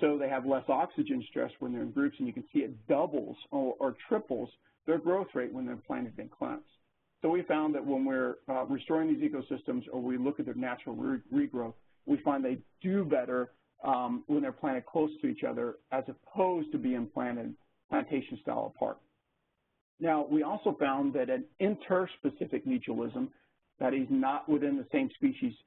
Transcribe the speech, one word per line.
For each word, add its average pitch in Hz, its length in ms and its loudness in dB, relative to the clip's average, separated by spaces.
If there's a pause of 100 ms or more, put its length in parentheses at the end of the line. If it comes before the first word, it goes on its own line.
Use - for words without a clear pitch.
so 151 160 4
they 139 120 0
have 131 180 -2
less 135 220 4
oxygen 139 600 0
stress 123 300 -2
when 123 140 -4
they're 120 100 -4
in 117 80 -4
groups, 143 280 0
and 127 100 -2
you 117 40 -6
can - 200 -8
see 147 80 4
it 117 260 -6
doubles 147 500 0 (140)
or, 135 300 0
or 131 160 0 (120)
triples 123 420 -2 (360)
their 160 120 2
growth 175 360 2
rate 123 180 -2
when 127 140 -4
they're 123 100 -6
planted 123 420 -6
in - 100 -12
clumps. - 400 -8 (540)
So 160 60 2
we 175 140 2
found 156 320 2
that 139 100 -2
when 135 200 2
we're, 131 320 0 (120)
uh, 131 180 0
restoring 160 460 2
these 147 160 2
ecosystems 131 540 -4 (100)
or 127 80 -4
we 127 160 0
look 139 220 0
at 143 80 -4
their 120 80 -6
natural 123 400 -6
re-, 127 240 -2 (160)
regrowth, 123 400 0 (320)
we 143 120 4
find 139 260 0
they 127 140 0 (220)
do 190 240 2
better, 123 460 0 (340)
um, 123 440 0
when 147 140 2
they're 131 100 0
planted 131 340 -2
close 156 240 0 (100)
to 139 80 0
each - 160 -2
other 120 320 -2 (160)
as 131 160 0
opposed 170 640 0
to 151 60 0
being 123 340 0
planted 120 420 -4 (360)
plantation 147 520 -2
style 113 320 -2
apart. 113 240 -4 (1000)
Now, 156 280 2
we 151 140 4
also 165 380 0
found 139 340 2
that 127 140 2
an 131 160 0 (160)
interspecific - 1040 0
mutualism 117 640 -2 (500)
that 131 160 2
is 131 160 0
not 135 380 2
within 143 280 4
the 127 140 -4
same 135 240 2
species 131 380 0 (140)